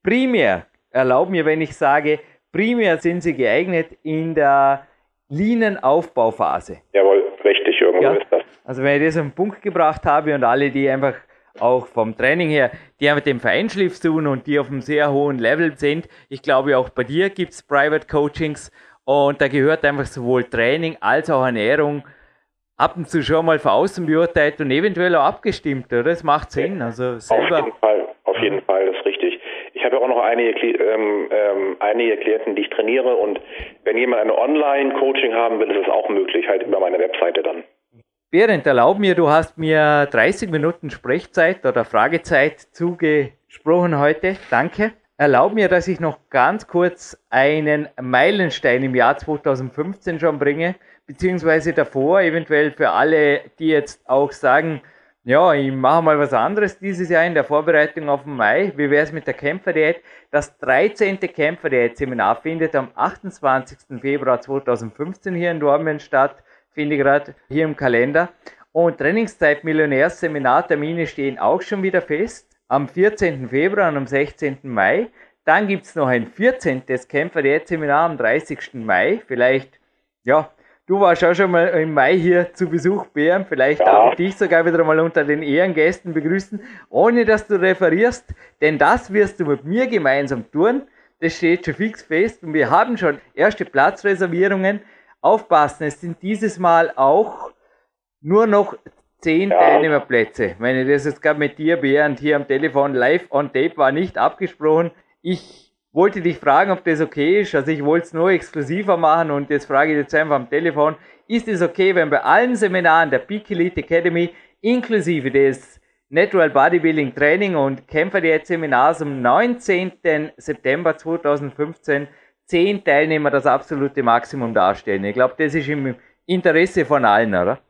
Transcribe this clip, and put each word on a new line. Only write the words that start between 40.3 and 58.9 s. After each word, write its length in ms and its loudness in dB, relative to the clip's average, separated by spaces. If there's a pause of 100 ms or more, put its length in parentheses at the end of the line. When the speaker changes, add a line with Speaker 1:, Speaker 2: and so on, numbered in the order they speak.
Speaker 1:
Minuten 400 -4
Sprechzeit 760 -4
oder 180 0
Fragezeit 800 0
zugesprochen 1400 -2
heute. 380 0 (120)
Danke. 440 -2 (240)
Erlaub 360 2
mir, 140 0
dass 220 0
ich 100 -4
noch 180 -6 (120)
ganz 360 0
kurz 640 -4
einen 600 0 (120)
Meilenstein 840 0
im 120 -4
Jahr 220 2
zweitausendfünfzehn 1040 -6
schon 180 -2
bringe, 360 -2 (320)
beziehungsweise 640 -2
davor, 480 0
eventuell 500 0
für 200 0
alle, 500 2 (180)
die 80 -2
jetzt 420 -2
auch 220 2
sagen, 480 0 (460)
„Ja, 280 4
ich 200 -2
mache 280 2
mal 160 2
was 160 0
anderes 460 -2
dieses 300 -6
Jahr 160 2
in 80 -4
der 100 0
Vorbereitung 640 0
auf 160 -2
den 140 -10
Mai.“ 400 0
Wie 120 -2
wär's 220 2